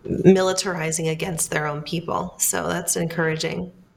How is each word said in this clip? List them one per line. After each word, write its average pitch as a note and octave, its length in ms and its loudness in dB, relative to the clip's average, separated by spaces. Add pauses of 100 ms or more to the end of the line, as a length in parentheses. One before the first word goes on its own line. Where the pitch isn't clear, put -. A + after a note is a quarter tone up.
militarizing F3 1040 4
against D#3+ 380 -4
their D#3 160 0
own D3 160 -4
people. E3+ 580 -4
So E3+ 280 0
that's F3 300 -2
encouraging. E3 760 -2 (240)